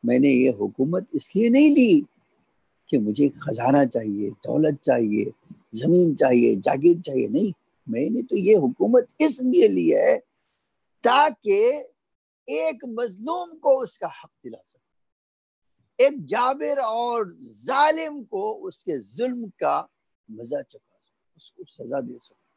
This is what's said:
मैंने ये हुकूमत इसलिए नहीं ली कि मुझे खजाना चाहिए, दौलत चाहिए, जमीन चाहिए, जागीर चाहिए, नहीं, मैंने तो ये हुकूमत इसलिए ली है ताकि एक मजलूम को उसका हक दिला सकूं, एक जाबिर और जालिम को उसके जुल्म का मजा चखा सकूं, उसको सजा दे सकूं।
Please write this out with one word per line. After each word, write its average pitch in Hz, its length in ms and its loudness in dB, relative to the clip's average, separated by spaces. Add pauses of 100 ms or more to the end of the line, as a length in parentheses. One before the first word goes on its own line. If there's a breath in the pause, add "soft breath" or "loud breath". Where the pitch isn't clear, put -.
मैंने 127 260 2
ये 131 200 4
हुकूमत 131 640 -4
इसलिए 233 340 -2
नहीं 285 220 6
ली 226 340 4 (840)
कि - 80 0
मुझे 110 320 0
खजाना 135 560 0
चाहिए, 107 440 -4
दौलत 147 500 -2
चाहिए, 113 520 0 (440)
जमीन 160 400 2
चाहिए, 120 400 4
जागीर 151 440 2
चाहिए, 131 280 -4
नहीं, 202 260 -2 (340)
मैंने 151 360 -4
तो 190 140 -4
ये 202 180 4
हुकूमत 226 520 2 (140)
इसलिए 262 460 2
ली 170 220 2
है - 280 2 (840)
ताकि 240 560 2 (880)
एक 294 380 -4
मजलूम 247 720 -8
को 277 200 2
उसका 220 300 -8
हक - 220 -14 (140)
दिला 117 220 -18
सकूं, - 1400 -6
एक 277 200 0
जाबिर 269 520 -4
और 233 540 -4 (100)
जालिम 294 840 -4
को 208 300 -8
उसके 185 440 -10
जुल्म 214 500 -6
का 147 320 -2 (500)
मजा 117 320 -10
चखा - 360 -20
सकूं, - 400 -20
उसको - 280 -20
सजा 135 360 -10
दे - 200 -12
सकूं। - 240 -20 (120)